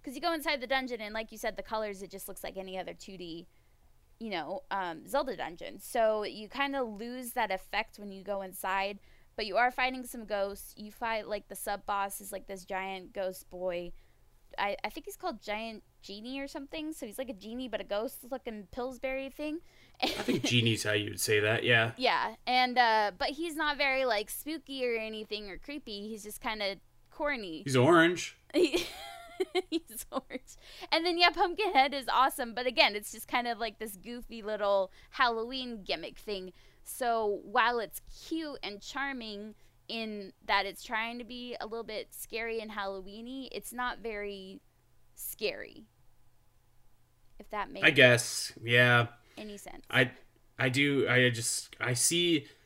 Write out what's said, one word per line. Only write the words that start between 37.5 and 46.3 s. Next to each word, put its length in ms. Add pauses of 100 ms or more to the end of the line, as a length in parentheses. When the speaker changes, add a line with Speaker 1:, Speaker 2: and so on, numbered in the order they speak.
Speaker 1:
it's 220 (280)
cute 340
and 180
charming 720 (340)
in 440 (140)
that 200
it's 160
trying 360
to 60
be 360
a 60
little 180
bit 260
scary 500
and 100
Halloween-y, 840
it's 200
not 260
very 600 (540)
scary. 720 (1500)